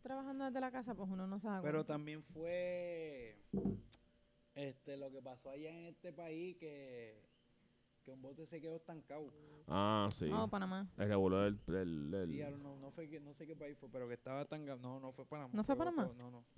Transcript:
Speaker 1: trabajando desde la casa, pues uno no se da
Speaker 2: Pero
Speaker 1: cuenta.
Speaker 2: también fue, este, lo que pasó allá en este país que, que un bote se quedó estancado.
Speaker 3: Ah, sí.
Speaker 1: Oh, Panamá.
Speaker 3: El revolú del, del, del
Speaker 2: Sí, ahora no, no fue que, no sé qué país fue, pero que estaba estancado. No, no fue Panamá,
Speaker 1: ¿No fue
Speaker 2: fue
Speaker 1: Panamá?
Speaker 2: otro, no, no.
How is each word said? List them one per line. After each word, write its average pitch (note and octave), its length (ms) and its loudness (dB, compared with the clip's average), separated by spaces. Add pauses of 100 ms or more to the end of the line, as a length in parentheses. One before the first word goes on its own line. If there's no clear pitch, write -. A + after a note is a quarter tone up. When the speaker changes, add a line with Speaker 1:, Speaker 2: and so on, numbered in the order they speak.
Speaker 1:
trabajando C4+ 420 -2
desde C4 160 2
la B3+ 120 2
casa, B3 240 -2
pues F#3+ 120 -2
uno F#3+ 200 0
no G3 100 0
se G3+ 100 -2
da F#3+ 140 2
Speaker 2:
Pero D3+ 160 4
Speaker 1:
cuenta. D#3 160 0
Speaker 2:
también D3+ 300 -4
fue, E3 1120 -2 (1160)
este, C#3 420 -4
lo C#3 140 -6
que C3+ 120 -10
pasó B2+ 280 -10
allá D3+ 200 -8
en E3+ 160 -12
este E3+ 260 -12
país E3+ 440 -6
que, B2+ 640 -10 (840)
que C3 80 -12
un C3 100 -12
bote C#3 240 -10
se E3 140 -6
quedó D#3+ 160 -4
estancado. D#3 560 -8 (340)
Speaker 3:
Ah, G#2 500 6
sí. D#2 160 2
Speaker 1:
Oh, - 160 4
Panamá. F#3+ 480 0
Speaker 3:
El G2+ 120 4
revolú F#2+ 280 8
del, G#2 300 6
del, E2 440 2
del F2+ 200 0
Speaker 2:
Sí, C#2+ 120 0
ahora C#2+ 140 -4
no, C#3+ 220 -10
no C3+ 120 -12
fue E3 160 -8
que, D3+ 140 -10
no D3 140 -14
sé D3+ 120 -12
qué D#3+ 80 -10
país D3 220 -10
fue, C3 160 -16
pero B2+ 160 -4
que A#2+ 60 -2
estaba C3 260 -4
estancado. C#3+ 400 -4
No, B2+ 180 -4
no C3 140 -8
fue C3 140 -12
Panamá, C#3+ 260 -6
Speaker 1:
¿No G#3+ 100 4
fue C4+ 140 6
Speaker 2:
fue D4 80 2
Speaker 1:
Panamá? E4+ 220 4
Speaker 2:
otro, A#2+ 100 -6
no, B2 140 -10
no. B2 140 -14 (140)